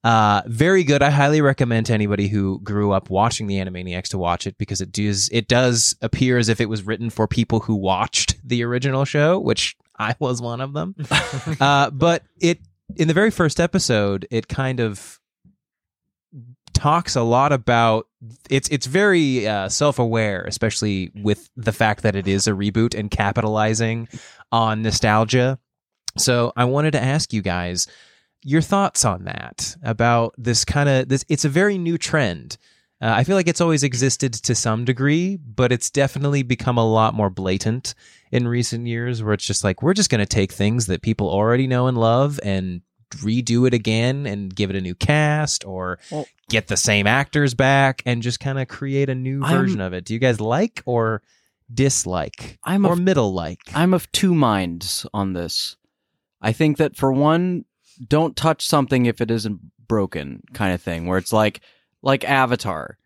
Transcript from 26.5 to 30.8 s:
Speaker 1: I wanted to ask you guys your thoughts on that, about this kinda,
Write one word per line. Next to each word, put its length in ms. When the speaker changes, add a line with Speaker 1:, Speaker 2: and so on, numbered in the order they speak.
Speaker 1:
I 100
wanted 260
to 120
ask 300
you 80
guys 460
your 180
thoughts 420
on 220
that, 580
about 540
this 260
kinda, 420